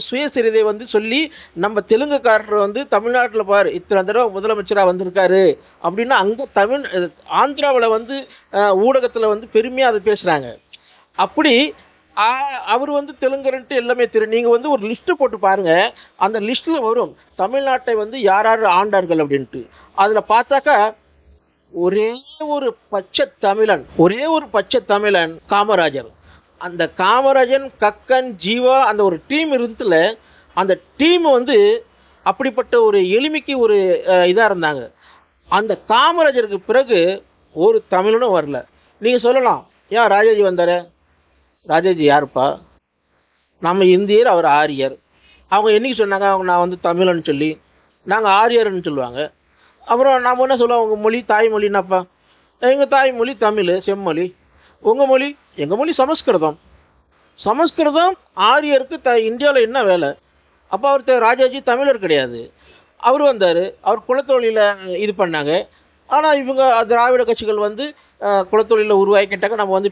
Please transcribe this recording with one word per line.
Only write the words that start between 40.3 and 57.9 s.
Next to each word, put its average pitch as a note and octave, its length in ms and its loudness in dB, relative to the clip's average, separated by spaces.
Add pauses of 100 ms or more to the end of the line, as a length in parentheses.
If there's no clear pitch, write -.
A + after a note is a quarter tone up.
வந்தாரு?" F3 440 0 (760)
ராஜாஜி E3+ 460 0
யாருப்பா? C#3+ 500 0 (1000)
நம்ம F3+ 240 0
இந்தியர், G3+ 440 4
அவர் F3 180 2
ஆரியர். C#3+ 500 0 (520)
அவங்க G#3+ 320 2
என்னைக்கு C4 120 -2
சொன்னாங்க G3+ 300 -2
அவங்க G3 220 0
நான் F3+ 260 2
வந்து F3+ 140 -8
தமிழன்னு F3 420 0
சொல்லி? D3+ 340 -4 (440)
நாங்க G#3+ 260 0
ஆரியர்னு G#3+ 540 2
சொல்லுவாங்க. C#3 480 -6 (540)
அப்புறம் C4 360 2
நாம B3 200 0
என்ன C4 160 2
சொல்லுவோம், A#3+ 260 2
"உங்க A3 120 -2
மொழி A3 280 -2
தாய்மொழி G#3+ 420 0
என்னப்பா?" F#3 400 -2 (540)
"எங்க C4+ 260 2
தாய்மொழி C4 520 0
தமிழ், G3+ 420 0
செம்மொழி." F#3 560 -4 (440)
"உங்க B3+ 260 2
மொழி?" C4+ 320 0 (180)
"எங்க D3+ 200 -6
மொழி D4 160 -2
சமஸ்கிருதம்." G#3+ 680 0 (760)
சமஸ்கிருதம் D#4 800 0 (180)